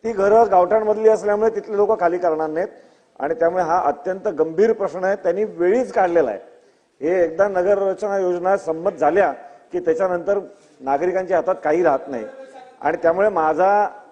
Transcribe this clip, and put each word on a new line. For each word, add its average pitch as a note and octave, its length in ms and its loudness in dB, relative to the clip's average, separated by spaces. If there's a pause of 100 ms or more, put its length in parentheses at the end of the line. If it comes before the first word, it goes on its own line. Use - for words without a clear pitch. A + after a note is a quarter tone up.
ती A3+ 80 -4
घरं G#3 400 4
गावठाणमधली G#3+ 580 4
असल्यामुळे G#3 460 0
तिथले G#3 220 -6
लोक G#3 220 2
खाली F3 180 0
करणार D#3+ 320 -2
नाहीत E3+ 180 -4 (520)
आणि D3 140 -4
त्यामुळे E3+ 300 0
हा E3 180 0
अत्यंत F#3 460 -4
गंभीर D#3+ 460 0
प्रश्न F#3 300 -4
आहे, G3 120 0
त्यांनी G3 280 -2
वेळीच G3 480 0
काढलेला E3+ 380 2
आहे. G2+ 100 -6 (640)
हे F3 220 0
एकदा E3+ 240 0
नगररचना G3 720 0
योजना F3+ 380 0
संमत E3 340 -4
झाल्या E3 400 2 (400)
की F3+ 80 -4
त्याच्यानंतर F3+ 600 -2 (420)
नागरिकांच्या F3 560 -2
हातात F3+ 260 0
काही D#3+ 200 0
राहत C#3 240 2
नाही A#2 180 -10 (560)
आणि D3+ 160 -2
त्यामुळे F#3 320 2
माझा F#3 600 0 (220)